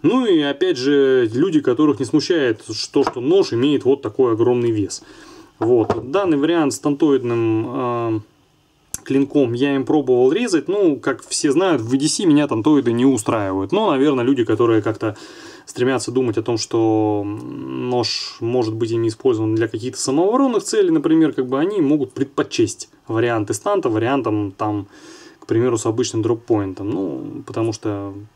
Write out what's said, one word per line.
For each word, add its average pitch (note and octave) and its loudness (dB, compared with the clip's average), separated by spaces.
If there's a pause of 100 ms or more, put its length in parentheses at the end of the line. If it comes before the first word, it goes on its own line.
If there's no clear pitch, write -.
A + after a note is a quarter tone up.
Ну A#3+ 2
и, F3+ 4
опять C#3+ 0
же, C3 4
люди, D#3 2
которых C#3 2
не C3 -4
смущает C#3+ 0 (100)
что, - 0
что C3 -2
нож F3 2
имеет C3 0
вот C3+ 2
такой A#2 0
огромный A#2 2
вес. G#2 -4 (560)
Вот. A#2 0
Данный F3+ 0
вариант D3+ 0
с - -8
тантоидным, A#2+ 0
э, A#2+ -4 (840)
клинком C3+ 0
я C#3 0
им C3 -2
пробовал C3 4
резать. F#3 0
Ну, F3+ 2
как A#2+ -4
все - -2
знают, D#3+ 2
в A2+ -4
E C3+ 2
D D3 0
C G3 0
меня D3 6
тантоиды A#2+ 2
не A#2+ 2
устраивают. G2+ 0
Но, G#3 2
наверное, C3+ 2
люди, B2 2
которые A2+ 2
как-то G#2+ -4 (480)
стремятся B2 -2
думать A#2+ 0
о A2+ -4
том, A#2 -2
что A2 0
нож B2 -6
может A#2 -2
быть A2 -4
ими A2+ 0
использован A2 0
для A2 0
каких-то A#2+ -8
самооборонных G#3 0
целей, G3 0
например, D#3+ 2
как B2+ -4
бы, C3 -2
они F#3+ 0
могут C#3+ 0
предпочесть - -4 (160)
варианты A2+ -2
станта G3 -2
вариантам, A2 -2
там, G#2 -6 (500)
к - -20
примеру, A#2 0
с A2+ -4
обычным A2 -2
дроппоинтом. G#2 -2
Ну, F2+ -6
потому A2+ -4
что G2+ -8 (240)